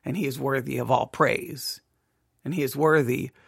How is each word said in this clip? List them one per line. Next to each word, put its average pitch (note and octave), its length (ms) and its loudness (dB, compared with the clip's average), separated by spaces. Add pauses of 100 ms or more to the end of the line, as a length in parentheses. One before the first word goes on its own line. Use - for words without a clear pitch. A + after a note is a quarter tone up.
and C#3 100 -4
he F#3+ 100 -2
is C3+ 140 -4
worthy C3+ 380 -2
of A#2+ 120 -4
all B2 160 4
praise - 760 -2 (640)
and C#3+ 80 -4
he D#3+ 100 0
is C3+ 140 -2
worthy C#3+ 540 2 (160)